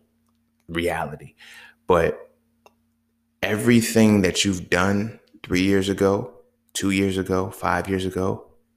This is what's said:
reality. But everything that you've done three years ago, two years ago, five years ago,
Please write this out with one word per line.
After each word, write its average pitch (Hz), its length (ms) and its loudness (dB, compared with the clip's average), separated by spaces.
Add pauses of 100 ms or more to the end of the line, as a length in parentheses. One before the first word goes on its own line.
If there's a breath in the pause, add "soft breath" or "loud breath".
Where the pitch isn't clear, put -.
(680)
reality. - 640 -6 (520 loud breath)
But 82 440 0 (1120)
everything 110 800 4
that 87 220 0
you've 90 240 -4
done 101 500 0 (240)
three 90 200 -2
years 98 260 2
ago, 98 460 0 (400)
two 98 140 -2
years 95 260 0
ago, 95 320 -2
five 90 400 -4
years 95 160 -2
ago, 92 400 -4 (320)